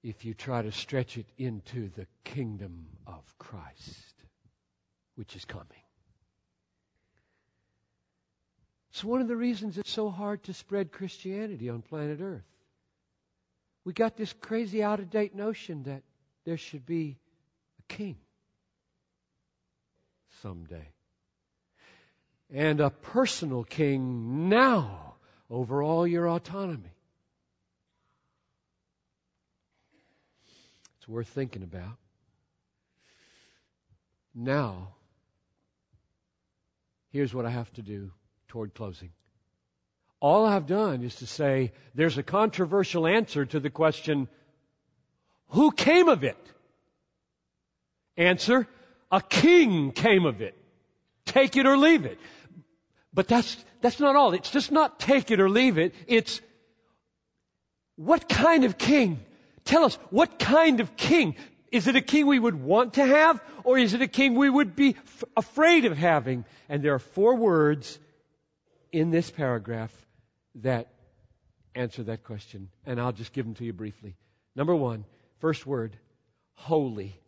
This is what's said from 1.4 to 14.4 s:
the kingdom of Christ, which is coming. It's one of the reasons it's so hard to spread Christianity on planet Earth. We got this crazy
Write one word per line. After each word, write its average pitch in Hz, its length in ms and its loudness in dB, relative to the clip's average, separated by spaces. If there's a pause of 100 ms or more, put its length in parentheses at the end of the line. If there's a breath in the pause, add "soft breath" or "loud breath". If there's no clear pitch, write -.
the 92 180 -18 (160)
kingdom 98 640 -14 (180)
of 87 180 -20 (140)
Christ, - 760 -20 (1000)
which 107 200 -18
is 95 100 -20
coming. - 200 -18 (3250)
It's - 120 -14
one 240 180 -4
of 233 60 -4
the 233 80 -6
reasons 220 420 -6
it's - 140 -12
so 214 180 -6
hard 202 340 -10
to 190 100 -16
spread 196 380 -8
Christianity 190 800 -12
on 117 120 -12
planet 151 400 -10
Earth. 175 220 -14 (1400)
We 180 100 -10
got 226 220 -4
this 220 180 -10
crazy 220 500 -8